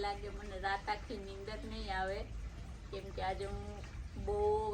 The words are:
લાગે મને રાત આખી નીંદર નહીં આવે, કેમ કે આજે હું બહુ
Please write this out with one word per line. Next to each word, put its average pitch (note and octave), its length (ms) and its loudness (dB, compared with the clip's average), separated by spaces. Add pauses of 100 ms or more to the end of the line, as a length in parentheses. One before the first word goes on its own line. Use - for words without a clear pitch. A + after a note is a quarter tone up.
લાગે G3+ 260 0
મને G3 300 -4
રાત G3 300 2
આખી G#3+ 280 0
નીંદર G3 400 -4 (140)
નહીં G#3+ 260 -2
આવે, F#3+ 220 2 (720)
કેમ G3 240 -4
કે F#3+ 60 0
આજે F#3+ 240 2
હું G3 200 -2 (600)
બહુ G#3 120 4 (360)